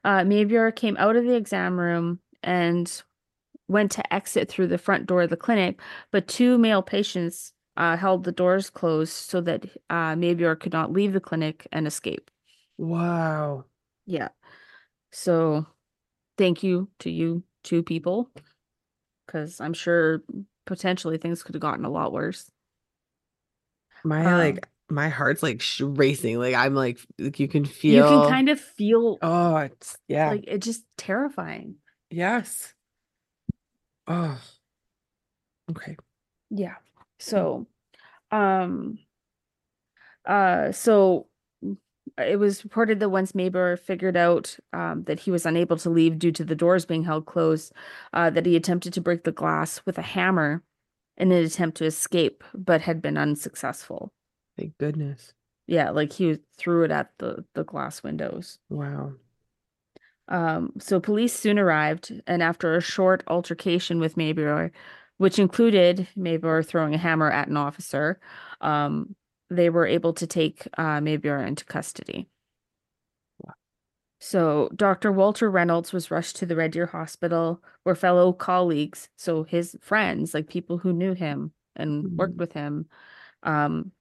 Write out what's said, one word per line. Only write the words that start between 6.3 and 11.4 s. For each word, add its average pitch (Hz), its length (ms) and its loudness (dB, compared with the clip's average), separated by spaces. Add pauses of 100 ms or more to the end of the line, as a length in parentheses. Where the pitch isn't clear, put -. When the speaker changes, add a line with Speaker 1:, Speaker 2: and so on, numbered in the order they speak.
Speaker 1:
male 220 260 4
patients, 180 680 -4 (240)
uh, 165 200 2
held 185 260 2
the 180 80 -4
doors 185 380 2
closed 160 440 -2
so - 280 -4
that, 170 240 -4 (240)
uh, 165 240 -2
Mabior 170 460 0
could 175 140 -6
not 160 180 -2
leave 196 220 2
the 190 80 0
clinic 160 500 -6